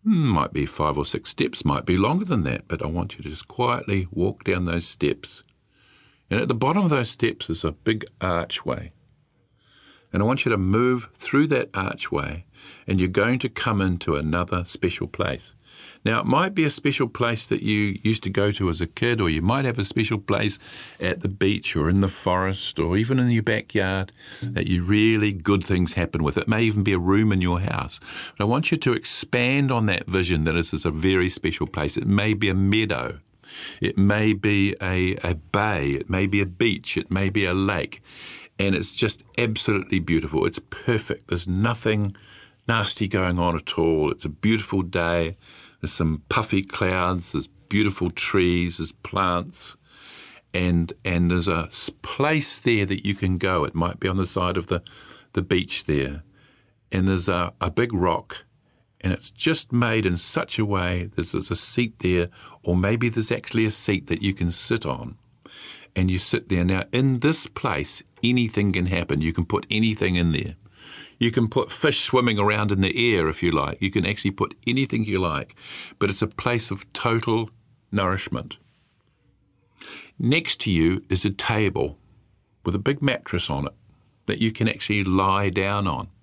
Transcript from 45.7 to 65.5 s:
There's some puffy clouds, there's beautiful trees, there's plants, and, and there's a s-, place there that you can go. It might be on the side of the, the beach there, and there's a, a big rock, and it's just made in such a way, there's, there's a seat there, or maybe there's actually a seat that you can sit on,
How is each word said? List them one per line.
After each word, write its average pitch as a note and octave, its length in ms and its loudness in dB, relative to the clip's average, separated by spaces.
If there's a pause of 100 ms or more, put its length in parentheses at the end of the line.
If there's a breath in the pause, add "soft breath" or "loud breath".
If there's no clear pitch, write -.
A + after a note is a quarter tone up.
There's - 120 -6
some D#2+ 360 -2
puffy G2+ 340 0
clouds, F2+ 720 -2
there's - 140 -4
beautiful G2 640 -2
trees, F2 680 2
there's E2 160 -6
plants, - 840 -4 (760 loud breath)
and, F2 400 2 (140)
and F2 240 2
there's F2+ 180 2
a E2 200 0
s-, - 200 -4 (140)
place D3+ 580 -2
there A2 240 2
that F#2+ 220 -2
you G2+ 80 0
can F#2 240 0
go. F#2 260 2
It - 100 -6
might E2+ 240 0
be - 80 -4
on F#2 120 0
the F#2 80 0
side F2+ 320 -2
of F2 80 -6
the, F2+ 160 -2 (500 loud breath)
the G2+ 80 -2
beach - 460 -2
there, D2 360 -2 (680 soft breath)
and F#2+ 160 2
there's F#2 200 2
a, F2 340 0
a F2+ 80 0
big A2+ 240 0
rock, E2+ 500 0 (560)
and F#2+ 100 0
it's - 200 -4
just - 420 -2
made A2+ 320 2
in F2+ 140 0
such - 400 -4
a G#2+ 80 2
way, F2+ 480 -2
there's, - 180 -4
there's - 180 -4
a G#2+ 60 -2
seat - 440 -4
there, F2+ 280 2 (340 loud breath)
or F2 140 2
maybe A2+ 320 2
there's A2+ 240 -2
actually A2+ 320 0
a G#2+ 60 2
seat - 380 -2
that - 120 -2
you G2 140 0
can F2 160 -2
sit - 340 -2
on, C2 320 -6 (800 loud breath)